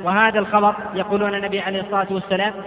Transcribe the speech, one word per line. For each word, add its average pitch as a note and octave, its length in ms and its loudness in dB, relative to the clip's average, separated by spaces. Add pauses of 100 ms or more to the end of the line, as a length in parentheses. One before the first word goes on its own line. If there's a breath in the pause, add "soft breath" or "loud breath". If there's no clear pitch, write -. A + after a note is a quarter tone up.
وهذا G#3+ 340 4
الخبر G#3 360 4 (200)
يقولون G3+ 400 0
النبي G3 260 -4
عليه F#3+ 200 -4
الصلاة G3 300 0
والسلام G3 420 0 (140)